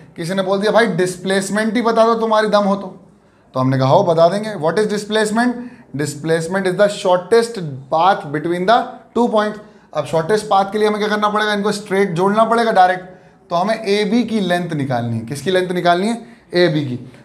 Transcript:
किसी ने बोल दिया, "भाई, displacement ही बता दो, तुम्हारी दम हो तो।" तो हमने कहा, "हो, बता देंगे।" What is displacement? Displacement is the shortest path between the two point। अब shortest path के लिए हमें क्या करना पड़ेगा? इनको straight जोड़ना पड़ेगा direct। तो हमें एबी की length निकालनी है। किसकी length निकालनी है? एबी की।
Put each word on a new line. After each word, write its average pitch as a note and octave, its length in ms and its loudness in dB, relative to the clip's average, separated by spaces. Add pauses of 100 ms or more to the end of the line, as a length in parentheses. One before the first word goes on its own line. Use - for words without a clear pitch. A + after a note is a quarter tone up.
(160)
किसी E3+ 180 -6
ने F#3+ 80 -2
बोल G3 180 0
दिया, G#3 120 0
"भाई, A3+ 140 6
displacement F#3+ 880 -2
ही A#3+ 80 2
बता A3+ 220 4
दो, A3+ 100 4
तुम्हारी A3 340 0
दम G#3 120 4
हो G3 160 0
तो।" - 240 -12 (540)
तो C3 60 -2
हमने C3 180 0
कहा, C3 100 2
"हो, E3+ 160 6
बता E3 240 4
देंगे।" G#3 260 -2
What D#3 120 -4
is E3+ 120 0
displacement? G#3+ 760 0 (480)
Displacement E3 680 -2
is - 0 -
the F3+ 100 -2
shortest G3+ 880 0 (300)
path E3 420 0
between E3+ 240 -4
the A3+ 220 2 (360)
two A#3+ 100 2
point। G#3+ 240 0 (420)
अब D3+ 100 -4
shortest E3 420 -2
path G3 260 0
के G#3+ 60 -4
लिए G#3+ 100 2
हमें G#3 100 -2
क्या G#3 100 -2
करना G#3 200 0
पड़ेगा? G#3 240 -2
इनको G#3 200 0
straight G3 400 -2
जोड़ना G3 320 2
पड़ेगा A3+ 280 0
direct। F#3 320 4 (460)
तो F3 60 -2
हमें G3+ 280 -2
एबी G#3 400 2
की A3 160 -2
length F3 300 -2
निकालनी A#2+ 480 -2
है। A2+ 60 -6
किसकी C#3 260 -6
length F3+ 200 0
निकालनी F3 360 2
है? A3+ 160 -4 (320)
एबी E3 300 2
की। B2 280 -8 (120)